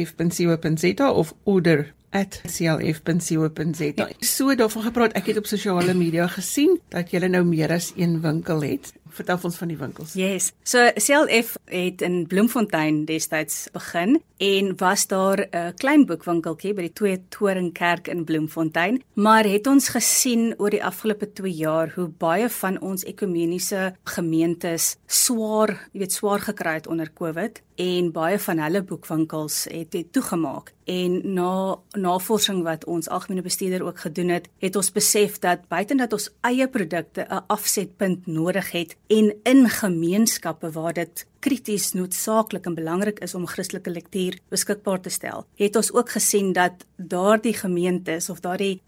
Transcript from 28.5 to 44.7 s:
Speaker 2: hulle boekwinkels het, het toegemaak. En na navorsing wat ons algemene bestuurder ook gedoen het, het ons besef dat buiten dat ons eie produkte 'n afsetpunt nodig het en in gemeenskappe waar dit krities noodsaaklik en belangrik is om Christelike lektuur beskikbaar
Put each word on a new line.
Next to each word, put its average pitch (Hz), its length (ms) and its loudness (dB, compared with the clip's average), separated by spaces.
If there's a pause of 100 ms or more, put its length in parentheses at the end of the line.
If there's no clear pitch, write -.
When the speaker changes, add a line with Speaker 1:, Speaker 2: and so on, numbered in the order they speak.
Speaker 2:
hulle 160 240 0
boekwinkels 160 880 -4
het, 165 200 -10
het 170 200 -6
toegemaak. 170 600 -2 (120)
En 180 360 0 (140)
na 185 440 0 (140)
navorsing 190 720 0
wat 160 180 -4
ons 165 240 -4
algemene 185 340 -4
bestuurder 185 440 -4
ook 175 120 -8
gedoen 175 300 -4
het, 170 200 -2 (100)
het 190 180 -2
ons 190 160 -2
besef 202 460 2
dat 175 300 0
buiten 196 280 0
dat 247 160 0
ons 208 180 -4 (100)
eie 254 280 2
produkte 180 600 -4
'n - 180 -4
afsetpunt 190 800 -2
nodig 175 440 -2
het 170 260 -6 (100)
en 214 260 6 (100)
in 254 260 8
gemeenskappe 180 1000 0
waar 160 220 -4
dit 170 340 -8 (140)
krities 208 520 -2
noodsaaklik 196 720 -2
en 175 80 -4
belangrik 180 440 -2
is 180 160 -10
om 180 120 -6
Christelike 185 440 -8
lektuur 180 460 -6 (120)
beskikbaar 196 520 -2